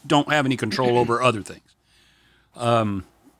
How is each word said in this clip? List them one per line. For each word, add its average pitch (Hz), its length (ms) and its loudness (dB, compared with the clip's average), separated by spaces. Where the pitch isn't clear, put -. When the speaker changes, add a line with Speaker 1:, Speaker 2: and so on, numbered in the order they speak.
Speaker 1:
don't 147 240 2
have 147 160 2
any 135 120 0
control 120 400 0
Speaker 2:
<clears throat> - 0 -
Speaker 1:
over 117 240 0
other 113 200 2
things. - 200 -16
Um, 113 500 -2